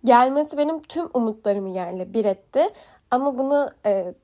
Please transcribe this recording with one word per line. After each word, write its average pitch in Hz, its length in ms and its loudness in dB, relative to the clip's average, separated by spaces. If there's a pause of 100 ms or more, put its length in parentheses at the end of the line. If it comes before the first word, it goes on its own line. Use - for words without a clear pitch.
gelmesi 262 540 4
benim 302 240 -2
tüm 330 320 -8
umutlarımı 214 560 -2
yerle 185 440 -8
bir 220 120 0
etti. 254 420 0 (440)
Ama 262 260 0
bunu, 277 320 0 (160)
e, 190 280 -2 (100)